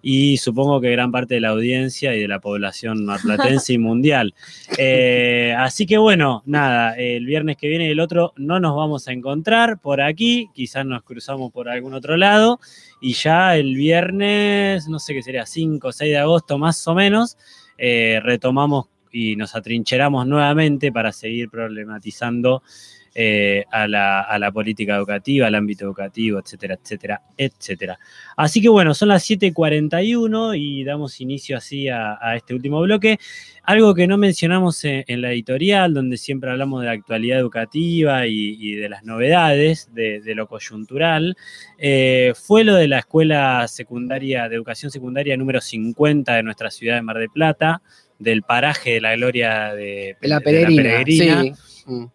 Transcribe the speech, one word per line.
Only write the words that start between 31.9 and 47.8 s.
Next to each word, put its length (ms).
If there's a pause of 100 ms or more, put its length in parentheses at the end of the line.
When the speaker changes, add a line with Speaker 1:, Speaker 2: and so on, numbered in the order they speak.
Speaker 1:
a 160
este 180
último 260
bloque. 380 (460)
Algo 280
que 140
no 120
mencionamos 640
en, 240
en 120
la 120
editorial, 600
donde 220
siempre 360
hablamos 300
de 40
la 60
actualidad 480
educativa 880
y, 320
y 160
de 120
las 140
novedades, 880
de, 280
de 160
lo 100
coyuntural, 880 (400)
eh, 600
fue 260
lo 140
de 100
la 140
escuela 640
secundaria, 840
de 60
educación 380
secundaria 440
número 240
cincuenta 760
de 80
nuestra 260
ciudad 240
de 80
Mar 160
del 120
Plata, 520 (380)